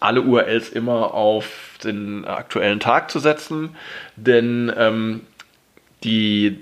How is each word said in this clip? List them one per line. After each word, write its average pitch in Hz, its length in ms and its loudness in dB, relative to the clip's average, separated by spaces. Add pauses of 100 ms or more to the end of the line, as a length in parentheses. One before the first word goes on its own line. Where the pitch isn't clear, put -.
alle 117 220 2
U 123 140 4
R 110 100 4
Ls 113 220 -2
immer 117 460 -2
auf - 680 -2
den 104 440 -6
aktuellen 101 540 -2
Tag 127 300 2
zu - 80 -4
setzen, 156 560 -2 (420)
denn, 120 600 2
ähm, 113 460 0 (840)
die 107 580 0